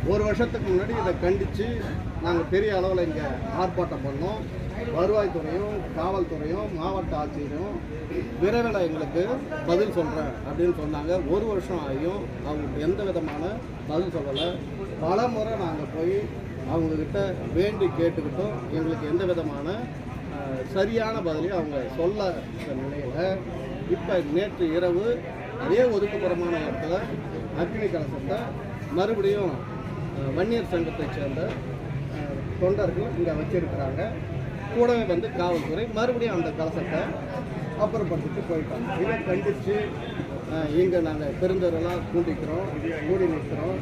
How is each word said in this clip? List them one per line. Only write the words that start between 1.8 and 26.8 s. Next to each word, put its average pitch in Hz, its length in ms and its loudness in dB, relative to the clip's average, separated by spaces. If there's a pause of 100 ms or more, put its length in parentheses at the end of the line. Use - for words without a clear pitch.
நாங்க 170 280 2
பெரிய 208 220 4
அளவுல 180 340 2
இங்க 156 140 -2 (380)
ஆர்ப்பாட்டம் 170 480 0
பண்ணோம். 180 500 -2 (400)
வருவாய்த்துறையும் 185 800 2 (240)
காவல்துறையும் 175 760 -2
மாவட்ட 175 400 -2
ஆட்சியரும் 151 580 -4 (680)
"விரைவில் 226 340 4
எங்களுக்கு 160 520 2 (400)
பதில் 180 260 4
சொல்றேன்" 151 400 0 (120)
அப்படின்னு 165 280 2
சொன்னாங்க. 151 580 0
ஒரு 214 160 2
வருஷம் 190 320 -2
ஆகியும் 147 680 -2
அவங்க 143 320 -2
எந்த 180 240 2
விதமான 160 440 -2 (420)
பதில் 170 220 2
சொல்லல. 147 440 -2 (460)
பல 190 280 4
முறை 220 240 0
நாங்க 170 300 -2 (140)
போய் 175 220 2 (520)
அவங்க 160 240 2
கிட்ட 185 380 0 (220)
வேண்டி 196 300 4
கேட்டுக்கிட்டோம். 165 880 0
எங்களுக்கு 160 340 0
எந்த 175 160 2
விதமான, 156 460 0
அஹ், 143 1000 -6
சரியான 220 460 2
பதிலையும் 170 400 0
அவங்க 151 240 -2 (140)
சொல்ல 185 380 2 (340)
நிலையில 143 680 -2 (540)
இப்ப 185 300 2 (140)
நேற்று 175 420 2
இரவு 180 420 2 (480)
அதே 196 160 6
ஒதுக்குப்புறமான 175 720 2
இடத்துல 156 420 0 (600)